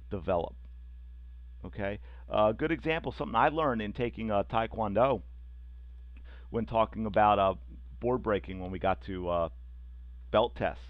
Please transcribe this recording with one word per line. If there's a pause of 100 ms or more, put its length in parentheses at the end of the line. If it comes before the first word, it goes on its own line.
develop. (1120)
Okay? (300)
A
good
example,
something
I
learned
in
taking,
uh,
Taekwondo (1300)
when
talking
about,
uh, (440)
board
breaking
when
we
got
to,
uh, (840)
belt
tests